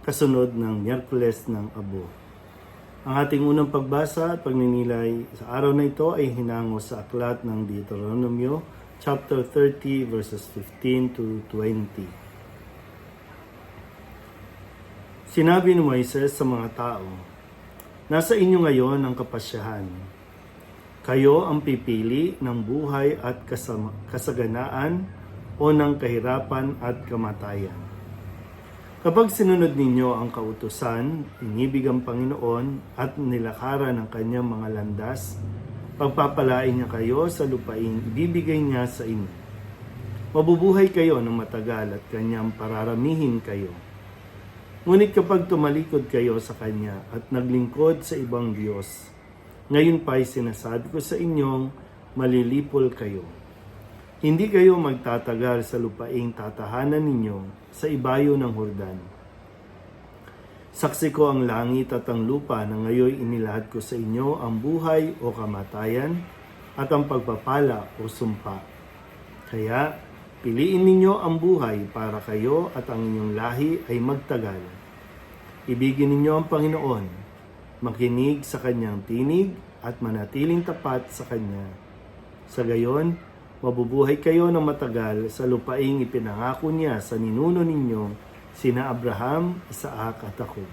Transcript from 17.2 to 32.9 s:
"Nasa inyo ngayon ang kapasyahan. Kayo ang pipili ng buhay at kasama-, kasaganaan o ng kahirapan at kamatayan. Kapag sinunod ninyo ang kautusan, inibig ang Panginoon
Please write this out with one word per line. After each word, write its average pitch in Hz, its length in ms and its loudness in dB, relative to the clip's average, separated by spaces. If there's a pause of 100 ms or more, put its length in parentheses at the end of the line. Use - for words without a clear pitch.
"Nasa 165 240 4
inyo 185 320 6
ngayon 131 320 4
ang 127 160 0
kapasyahan. 104 1040 -8 (880)
Kayo 139 400 6
ang 151 160 0
pipili 123 800 0
ng 120 240 -2
buhay 143 560 0
at 120 240 -6
kasama-, 107 480 -6 (160)
kasaganaan 127 960 -2 (480)
o 151 160 4
ng 147 240 6
kahirapan 131 880 -2
at 120 240 -4
kamatayan. 101 720 -6 (1300)
Kapag 202 240 6
sinunod 180 400 6
ninyo 127 400 4
ang 117 240 -2
kautusan, 117 880 -4 (160)
inibig 131 480 0
ang 127 160 2
Panginoon 127 960 -4